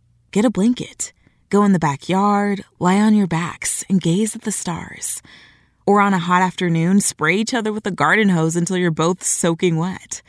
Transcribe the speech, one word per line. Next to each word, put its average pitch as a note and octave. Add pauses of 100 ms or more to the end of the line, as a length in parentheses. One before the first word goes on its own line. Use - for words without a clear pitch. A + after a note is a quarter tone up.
(300)
Get G#3+
a B3
blanket. - (400)
Go G3+
in G3+
the F3
backyard, G3+ (140)
lie F#3
on G#3+
your G#3
backs, -
and F#3
gaze G3
at A3+
the G#3+
stars. - (640)
Or G3+
on G3+
a F#3+
hot F3+
afternoon, F3+
spray D#3+
each A3+
other A3
with G#3+
a G3+
garden F#3
hose E3
until F3
you're F3+
both E3
soaking E3+
wet. -